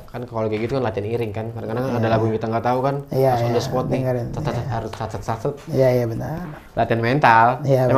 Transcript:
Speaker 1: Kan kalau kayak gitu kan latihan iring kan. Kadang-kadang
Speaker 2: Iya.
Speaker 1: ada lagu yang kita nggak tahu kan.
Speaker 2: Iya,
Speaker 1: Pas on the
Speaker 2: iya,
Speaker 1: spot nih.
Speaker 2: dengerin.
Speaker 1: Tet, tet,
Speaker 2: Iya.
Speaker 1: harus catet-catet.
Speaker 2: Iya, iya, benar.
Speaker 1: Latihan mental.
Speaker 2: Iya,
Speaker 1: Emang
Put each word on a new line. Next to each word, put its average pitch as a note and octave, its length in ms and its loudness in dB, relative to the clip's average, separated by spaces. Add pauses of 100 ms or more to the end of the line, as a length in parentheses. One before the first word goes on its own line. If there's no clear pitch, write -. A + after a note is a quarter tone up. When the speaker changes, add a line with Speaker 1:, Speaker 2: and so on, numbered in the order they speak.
Speaker 1:
Kan B2 160 -10
kalau A2+ 240 -4
kayak G#2+ 160 -2
gitu A#2 100 -4
kan C3 80 0
latihan G#2 260 -4
iring A#2 220 -2
kan. A2 200 -6
Kadang-kadang A2+ 340 -6
Speaker 2:
Iya. B2 100 -2
Speaker 1:
ada A2+ 140 2
lagu A2+ 160 2
yang A2 100 2
kita A2 140 2
nggak A2 160 0
tahu A#2 160 2
kan. C#3 140 0 (180)
Speaker 2:
Iya, C3 180 4
Speaker 1:
Pas A#2+ 80 2
on A#2+ 60 0
the A#2+ 80 0
Speaker 2:
iya, A#2+ 100 2
Speaker 1:
spot B2+ 220 -2
nih. B2+ 100 -2
Speaker 2:
dengerin. B2+ 360 -2
Speaker 1:
Tet, A#2+ 120 -6
tet, A#2 140 -2
Speaker 2:
Iya. A#2+ 160 -4
Speaker 1:
harus A2+ 200 -4
catet-catet. A2 600 -6 (140)
Speaker 2:
Iya, C3 240 4
iya, B2 140 2
benar. B2+ 320 -6 (340)
Speaker 1:
Latihan A#2 280 0
mental. A#2 460 6 (160)
Speaker 2:
Iya, C3+ 220 4
Speaker 1:
Emang B2 120 2